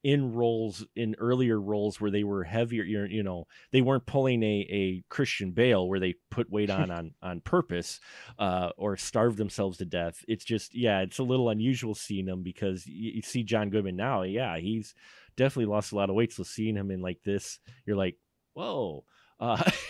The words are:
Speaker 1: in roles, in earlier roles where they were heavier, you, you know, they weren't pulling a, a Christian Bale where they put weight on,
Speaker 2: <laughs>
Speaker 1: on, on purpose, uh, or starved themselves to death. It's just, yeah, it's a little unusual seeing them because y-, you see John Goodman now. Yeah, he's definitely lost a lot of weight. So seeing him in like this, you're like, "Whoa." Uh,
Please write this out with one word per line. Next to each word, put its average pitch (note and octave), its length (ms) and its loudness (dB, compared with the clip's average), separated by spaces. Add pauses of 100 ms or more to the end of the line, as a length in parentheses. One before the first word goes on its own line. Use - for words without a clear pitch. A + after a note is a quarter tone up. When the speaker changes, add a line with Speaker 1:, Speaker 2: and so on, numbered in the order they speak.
Speaker 1:
in C#3 280 4
roles, A2+ 540 0 (100)
in A2 220 -2
earlier A#2+ 420 4
roles G#2 400 0
where G#2 120 2
they G#2 120 2
were G2+ 200 0
heavier, A2+ 400 0
you, G2+ 220 -2
you G#2 180 -2
know, F2+ 220 -4 (260)
they C3 100 8
weren't B2+ 240 4
pulling C3 380 2
a, G#2 260 2
a F#2+ 400 0
Christian G2+ 420 -2
Bale G#2 360 4
where F#2+ 120 0
they F2+ 140 2 (160)
put - 220 -2
weight G#2 180 2
on, F#2+ 220 2
Speaker 2:
<laughs> E2+ 60 -4
Speaker 1:
on, E2 140 -8 (100)
on F2+ 200 -8
purpose, - 580 -2 (380)
uh, F2+ 400 0
or G2 180 -2
starved A2+ 420 2
themselves G2 420 -2
to F#2+ 60 -4
death. E2+ 420 -4
It's A2+ 180 -4
just, A2 300 -4
yeah, A2 260 4
it's F#2+ 160 -4
a C3 60 -2
little B2 260 2
unusual A2 460 0
seeing F#2+ 300 -6
them F#2 180 -6
because F#2 440 -4
y-, C#2 60 -16 (220)
you A2 80 -4
see B2 200 -4
John G#2+ 280 0
Goodman G2 260 0
now. A2 240 0
Yeah, F#2+ 380 -2
he's G#2 340 -4 (420)
definitely B2 380 2
lost G#2 180 0
a G#2 40 -8
lot G2 160 2
of F#2+ 40 0
weight. A#2 160 2
So F#2+ 120 -8
seeing A2 340 -4
him G2 140 -2
in F#2 100 -4
like F2+ 220 -6
this, - 360 -2 (260)
you're G2+ 120 0
like, F#2 200 0 (360)
"Whoa." A#2+ 500 -4 (360)
Uh, A#2 220 0 (280)